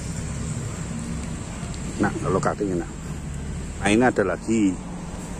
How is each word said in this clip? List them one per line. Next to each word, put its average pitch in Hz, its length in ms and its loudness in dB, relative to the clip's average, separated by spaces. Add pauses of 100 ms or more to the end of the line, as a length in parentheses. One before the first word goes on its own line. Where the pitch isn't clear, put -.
(2000)
Nah 104 80 4 (160)
kalau 92 160 4
cutting 95 320 2
enak. 85 180 0 (920)
Nah 101 80 4
ini 110 160 8
ada 117 160 4
lagi, 95 480 4 (680)